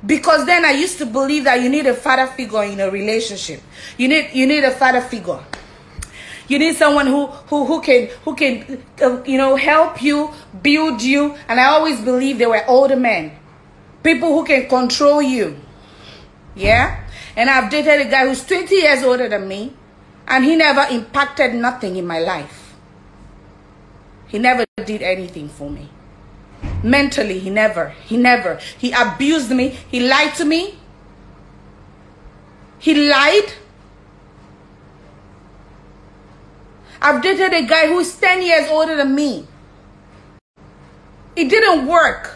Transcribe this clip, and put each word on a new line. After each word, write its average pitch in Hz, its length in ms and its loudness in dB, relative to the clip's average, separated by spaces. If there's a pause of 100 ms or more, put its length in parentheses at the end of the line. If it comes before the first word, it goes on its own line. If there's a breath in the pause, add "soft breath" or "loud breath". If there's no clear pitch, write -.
Because 294 440 0
then 349 180 2
I 294 60 4
used 302 260 -2
to 302 80 -6
believe 269 380 -2
that 247 180 2
you 247 80 0
need 285 160 0
a 254 80 2
father 262 320 0
figure 220 380 -6
in 202 160 -8
a 196 100 -2
relationship. 202 720 -6 (360 loud breath)
You 254 100 0
need, 302 260 0
you 262 140 2
need 294 160 2
a 262 80 4
father 254 300 2
figure. 185 400 -10 (1040 loud breath)
You 277 100 0
need 311 180 2
someone 294 300 4
who, 277 220 0
who, - 380 -4
who 311 160 -2
can, 247 260 4 (180 loud breath)
who 311 80 -6
can, 254 500 -4 (160)
uh, 247 260 2
you 269 120 -2
know, 269 200 2
help 311 440 2
you, 294 300 -2 (320 loud breath)
build 294 400 0
you. 285 320 0 (120 loud breath)
And 233 120 -2
I 254 60 6
always 302 360 2
believed 254 380 -2
they 233 80 2
were 226 180 0
older 269 300 4
men. 202 420 -2 (640)
People 320 320 2
who 311 100 2
can 262 240 0
control 285 540 2
you. 233 340 -2 (1000 loud breath)
Yeah? 220 500 0 (300 loud breath)
And 240 140 0
I've 254 200 2
dated 294 380 2
a - 20 -8
guy 269 180 2
who's 262 160 -4
twenty 359 340 0
years 294 260 2
older 247 260 0
than 202 180 -6
me. 202 260 -12 (540)
And 262 160 2
he 311 120 4
never 294 260 4 (100)
impacted 262 640 -2
nothing 240 420 -4
in 180 120 -6
my 165 120 -4
life. 165 560 -8 (1500)
He 208 120 -6
never 240 260 2 (180)
did 208 200 -8
anything 175 440 -6
for 143 220 -14
me. 143 200 -14 (920)
Mentally, 240 560 0
he 190 120 -8
never, 202 380 0
he - 280 -8
never. 240 420 2 (180 loud breath)
He 247 140 -4
abused 254 600 0
me. 247 180 0
He - 320 -8
lied 277 340 2
to 339 100 -4
me. 339 340 -2 (2000)
He 311 160 2
lied. 294 580 2 (3500 loud breath)
I've 262 200 2
dated 370 320 2
a 330 120 0
guy 320 220 4
who 349 120 2
is 339 180 -4
ten 370 240 2
years 320 280 2
older 311 280 0
than 269 180 0
me. 277 320 -4 (1900)
It 330 100 0
didn't 359 400 2
work. 311 480 0